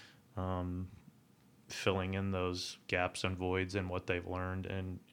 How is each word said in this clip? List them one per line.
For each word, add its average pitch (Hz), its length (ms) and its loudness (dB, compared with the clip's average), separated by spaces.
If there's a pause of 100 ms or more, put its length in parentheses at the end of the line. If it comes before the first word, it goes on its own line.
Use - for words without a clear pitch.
(380)
um, 90 500 0 (800)
filling 95 480 2
in 98 160 2
those 90 460 0 (100)
gaps 90 360 2
and 92 140 2
voids 92 380 2
in 92 120 0
what 90 180 -2
they've 90 220 0
learned 92 380 -2
and, 92 340 -4 (140)